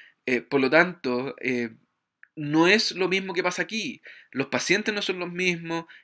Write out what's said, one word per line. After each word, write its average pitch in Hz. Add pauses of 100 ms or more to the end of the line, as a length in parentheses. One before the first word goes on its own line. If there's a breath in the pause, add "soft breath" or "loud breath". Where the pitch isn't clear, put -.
(260 loud breath)
Eh, 123
por 139
lo 131
tanto, 139
eh, 120 (640)
no 156
es 214
lo 180
mismo 190
que 180
pasa 175
aquí, 170 (280 loud breath)
los 131
pacientes 202
no 202
son 185
los 175
mismos, 165 (200 loud breath)